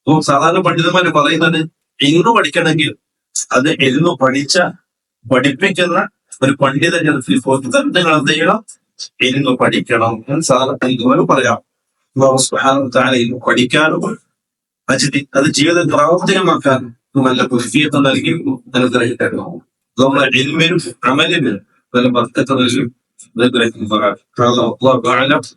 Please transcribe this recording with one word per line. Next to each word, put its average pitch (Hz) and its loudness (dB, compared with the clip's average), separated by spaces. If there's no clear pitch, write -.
അപ്പൊ 151 2
സാധാരണ 165 2
പണ്ഡിതന്മാര് 170 0
പറയുന്നത് 165 0
ഇൽമ 170 4
പഠിക്കണമെങ്കിൽ 160 0
അത് 135 2
ഇൽമ 156 2
പഠിച്ച, 139 0
പഠിപ്പിക്കുന്ന 170 0
ഒരു 139 2
പണ്ഡിതൻ 160 0
നിങ്ങൾ 160 2
എന്ത് 151 0
ചെയ്യണം? 175 0
ഇൽമ് 131 0
പഠിക്കണം 117 0
എന്ന് 156 -2
സാധാരണ 131 0
ഇതുപോലെ 131 2
പറയാം. 123 0
അല്ലാഹു 135 4
സുബ്ഹാനഹു 135 0
വ 120 -8
തആല 131 0
ഇൽമ് 120 -2
പഠിക്കാനും 127 0
അത് 131 0
ചിന്തി-, 139 -2
അത് 139 2
ജീവിതത്തിൽ 156 0
പ്രാവർത്തികമാക്കാനും 147 0
നല്ല 127 0
തൗഫീഖ് 127 -2
നൽകി 135 0
അനുഗ്രഹിക്കട്ടെ. 123 -2
اللهم - 2
ഇൽമിനും 156 0
അമലിനും 139 0
നല്ല 123 2
ബർക്കത്ത് 123 -2
നൽകി 123 0
അനുഗ്രഹിക്കുമാറാകട്ടെ. 113 -2
അല്ലാഹു 123 2
അഅലം. 135 2